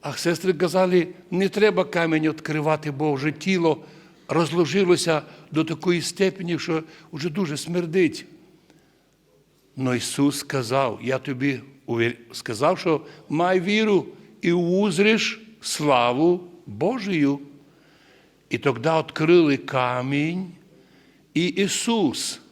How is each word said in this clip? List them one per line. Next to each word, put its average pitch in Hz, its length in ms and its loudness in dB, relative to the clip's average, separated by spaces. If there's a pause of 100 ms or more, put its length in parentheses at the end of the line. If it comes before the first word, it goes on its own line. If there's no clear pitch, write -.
А 147 120 -8
сестри 170 400 -2
казали: 180 560 2 (220)
«Не 185 180 0
треба 202 360 2
камінь 160 440 0
відкривати, 151 640 -2
бо 147 220 -2
вже 143 200 -2
тіло 165 520 0 (460)
розложилося 165 920 2 (300)
до 160 120 0
такої 170 380 -2
степені, 185 560 -2
що 160 240 -4 (300)
вже 156 180 -6
дуже 151 260 -4
смердить». 170 680 0 (1500)
Но 127 180 -2
Ісус 139 440 -2
сказав: 127 640 -2
«Я 131 160 -2
тобі 131 420 -4 (260)
увір-, 117 300 0 (160)
сказав, 135 460 -2
що 156 220 0 (280)
май 180 320 2
віру 202 460 2 (360)
і 170 100 2
узриш 190 880 2 (200)
славу 147 800 2 (260)
Божию». 156 720 0 (1120)
І 120 80 -2
тоді 120 300 0
відкрили 160 680 4
камінь, 139 880 -2 (880)
і 165 120 2
Ісус 196 960 -2 (120)